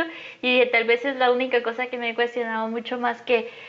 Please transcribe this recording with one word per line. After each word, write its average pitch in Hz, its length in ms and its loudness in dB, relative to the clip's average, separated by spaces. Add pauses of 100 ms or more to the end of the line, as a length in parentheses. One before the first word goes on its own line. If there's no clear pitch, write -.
(420)
y 254 180 4
que 240 80 6
tal 226 180 2
vez 240 200 2
es 269 120 -2
la 254 140 4
única 247 300 2
cosa 240 260 -4
que 247 100 -8
me 233 140 -4
he 220 40 -8
cuestionado 233 540 -2
mucho 233 300 -6
más 240 220 -2
que 226 280 2 (200)